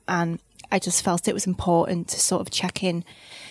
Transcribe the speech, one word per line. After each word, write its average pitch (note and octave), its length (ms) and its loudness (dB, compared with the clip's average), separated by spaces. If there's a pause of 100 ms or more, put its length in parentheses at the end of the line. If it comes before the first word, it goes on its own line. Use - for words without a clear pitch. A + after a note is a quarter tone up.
And E3+ 300 0 (320)
I G3 80 4
just - 260 0
felt F3 240 2
it F#3+ 60 2
was G3 140 -2
important F3 600 2
to - 120 -2
sort F#3 200 2
of F#3 100 -6
check - 320 -4
in F3 220 -2 (460)